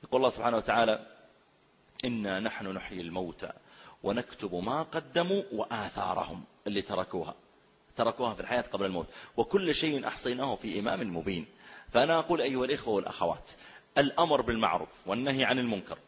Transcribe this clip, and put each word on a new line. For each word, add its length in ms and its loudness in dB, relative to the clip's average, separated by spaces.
يقول 140 0
الله 120 6
سبحانه 280 0
وتعالى: 480 4
"إنا 340 -2
نحن 280 -6
نحيي 340 -8
الموتى 500 -8
ونكتب 520 -4
ما 280 -2
قدموا 680 0
وآثارهم"، 920 -4
اللي 140 -2
تركوها، 540 -4
تركوها 380 0
في 80 -8
الحياة 200 0
قبل 240 -2
الموت، 220 -2
"وكل 380 2
شيء 320 0
أحصيناه 480 -2
في 240 -4
إمام 380 -2
مبين". 280 -2
فأنا 260 6
أقول 220 2
أيها 240 2
الإخوة 280 0
والأخوات، 580 0
الأمر 440 4
بالمعروف 680 0
والنهي 360 0
عن 160 4
المنكر 380 -2